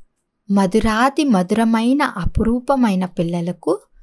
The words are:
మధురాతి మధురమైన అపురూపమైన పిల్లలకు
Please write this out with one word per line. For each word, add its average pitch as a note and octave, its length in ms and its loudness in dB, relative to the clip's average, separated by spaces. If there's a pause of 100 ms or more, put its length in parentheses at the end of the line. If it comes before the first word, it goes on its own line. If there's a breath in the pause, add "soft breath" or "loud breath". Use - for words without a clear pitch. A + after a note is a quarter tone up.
(500)
మధురాతి G#3+ 760 2
మధురమైన A3+ 800 0
అపురూపమైన A#3 1000 0
పిల్లలకు F3 760 -4 (220)